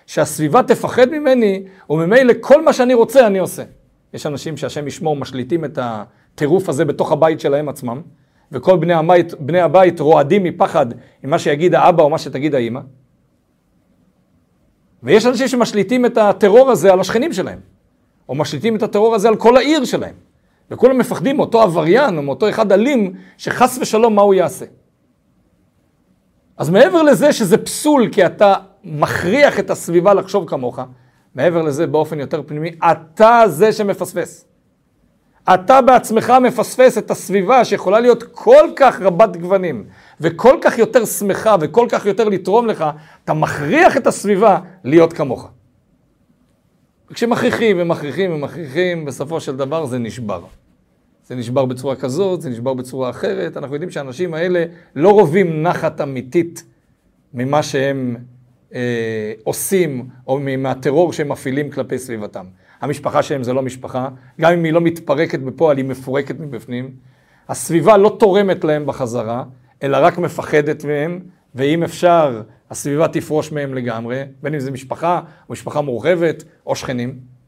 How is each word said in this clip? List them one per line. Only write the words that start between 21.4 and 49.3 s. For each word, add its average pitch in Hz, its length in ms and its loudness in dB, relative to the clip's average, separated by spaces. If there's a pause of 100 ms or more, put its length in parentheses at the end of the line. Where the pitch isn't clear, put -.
עבריין 180 540 2
או 147 60 -4
מאותו 139 260 -2
אחד 202 240 0
אלים 214 400 2 (240)
שחס 254 440 -2
ושלום 226 340 2
מה 202 80 4
הוא 202 120 4
יעשה. 165 300 -2 (1900)
אז 139 140 -4
מעבר 320 320 4
לזה 285 300 4
שזה 196 260 0
פסול 277 540 0
כי 190 140 4
אתה 196 280 2 (300)
מכריח 180 720 0
את 190 120 -4
הסביבה 175 440 2
לחשוב 196 340 -2
כמוך, 127 300 -6 (560)
מעבר 165 280 0
לזה 156 240 -2
באופן 156 340 -2
יותר 143 260 -8
פנימי, 156 320 -8
אתה 220 680 4
זה 190 260 2
שמפספס. 202 720 -6 (1080)
אתה 254 280 4
בעצמך 233 500 2 (100)
מפספס 247 560 2
את - 120 -6
הסביבה 202 540 0
שיכולה 196 360 0
להיות 240 220 4
כל 294 540 6
כך 247 240 4
רבת 185 360 2
גוונים, 170 480 -4 (360)
וכל 170 400 4
כך - 180 0
יותר 220 260 2
שמחה, 202 560 0
וכל 160 300 2
כך - 160 -4
יותר 208 220 0
לתרום 202 380 0
לך, 160 180 -4 (400)
אתה 160 100 -4
מכריח 156 640 2
את 269 100 -2
הסביבה 196 520 2 (260)
להיות 165 280 4
כמוך. 135 360 -6 (1600)
וכשמכריחים 233 720 0
ומכריחים 165 540 -4
ומכריחים, 160 680 -6
בסופו 147 360 -8